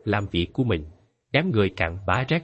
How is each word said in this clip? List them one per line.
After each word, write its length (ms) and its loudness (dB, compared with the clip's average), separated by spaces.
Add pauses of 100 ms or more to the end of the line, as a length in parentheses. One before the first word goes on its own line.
làm 260 0
việc 220 0
của 100 0
mình. 220 0 (480)
Đám 180 2
người 180 4
cặn 280 -4 (100)
bã 200 2
rác 160 0